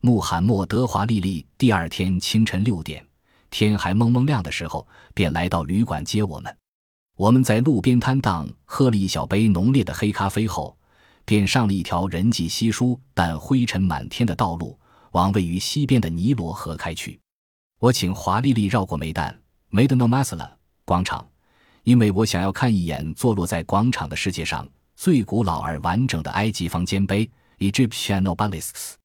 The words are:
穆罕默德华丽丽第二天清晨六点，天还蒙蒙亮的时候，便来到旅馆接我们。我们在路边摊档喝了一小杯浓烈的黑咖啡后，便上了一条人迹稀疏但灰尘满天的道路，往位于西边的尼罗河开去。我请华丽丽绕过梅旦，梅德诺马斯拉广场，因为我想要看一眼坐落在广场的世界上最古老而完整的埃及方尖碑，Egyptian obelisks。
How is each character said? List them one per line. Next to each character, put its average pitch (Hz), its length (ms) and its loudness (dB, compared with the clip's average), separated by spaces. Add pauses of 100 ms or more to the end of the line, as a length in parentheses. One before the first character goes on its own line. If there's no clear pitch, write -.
穆 120 180 4
罕 85 220 -2
默 98 240 2
德 120 200 0
华 98 200 -2
丽 113 140 2
丽 90 260 -4 (100)
第 123 160 4
二 85 160 0
天 92 320 -2
清 110 240 2
晨 98 180 -2
六 101 200 -2
点， - 200 -12 (460)
天 107 300 2
还 92 160 -2
蒙 117 180 4
蒙 127 140 2
亮 135 160 0
的 80 100 -8
时 82 160 -8
候， - 180 -10 (280)
便 82 180 0
来 85 160 -2
到 85 140 0
旅 92 200 0
馆 78 220 -4
接 107 180 -2
我 82 180 -6
们。 - 140 -14 (640)
我 101 140 4
们 127 120 6
在 117 180 2
路 131 200 2
边 123 180 4
摊 131 220 2
档 87 260 -2 (200)
喝 127 240 2
了 110 80 2
一 95 100 0
小 73 160 -4
杯 107 240 2
浓 98 240 4
烈 135 100 4
的 - 120 -4
黑 104 180 -2
咖 98 160 -2
啡 104 180 -2
后， 80 300 -8 (480)
便 101 220 2
上 117 200 2
了 98 60 2
一 95 100 -2
条 90 260 -2
人 90 220 0
迹 85 160 0
稀 113 240 -2
疏 123 300 -2 (140)
但 85 260 -2
灰 131 240 0
尘 98 160 -4
满 80 300 -2
天 117 160 -2
的 - 100 -2
道 90 200 -2
路， - 220 -10 (340)
往 92 200 2
位 101 100 2
于 87 160 -2
西 147 280 -2
边 127 120 4
的 85 120 0
尼 92 240 0
罗 85 180 -6
河 - 240 -10
开 - 160 -8
去。 - 260 -12 (600)
我 120 120 4
请 92 240 -2
华 98 280 -2
丽 135 100 2
丽 107 140 2
绕 101 180 0
过 85 140 -6
梅 80 160 -6
旦， 78 200 -4 (360)
梅 117 180 4
德 131 80 4
诺 123 100 4
马 123 160 2
斯 95 140 -4
拉 - 180 -14 (300)
广 90 180 2
场， - 240 -6 (580)
因 123 140 6
为 107 140 6
我 104 140 2
想 87 160 0
要 95 100 0
看 123 180 0
一 95 140 2
眼 78 300 -6
坐 120 200 2
落 90 120 0
在 82 160 -4
广 104 280 2
场 90 160 -4
的 69 80 -8
世 - 160 -2
界 82 140 -6
上 - 240 -8 (280)
最 143 280 2
古 107 180 -2
老 87 180 0
而 82 200 -6
完 87 260 0
整 82 160 -2
的 - 80 -8
埃 104 180 0
及 95 200 -4
方 87 180 -2
尖 98 180 0
碑， 101 240 0 (300)
Egyptian 98 640 0
obelisks。 95 680 -4 (120)